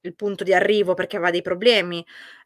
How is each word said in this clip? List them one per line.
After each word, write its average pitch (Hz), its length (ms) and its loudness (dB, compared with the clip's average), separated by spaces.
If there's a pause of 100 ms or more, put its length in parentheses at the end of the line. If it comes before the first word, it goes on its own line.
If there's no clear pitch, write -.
il 175 120 -12
punto 202 300 -6
di 185 100 2
arrivo, 196 400 4
perché 180 220 -4
aveva 175 160 0
dei 175 100 -2
problemi. 180 640 0 (400)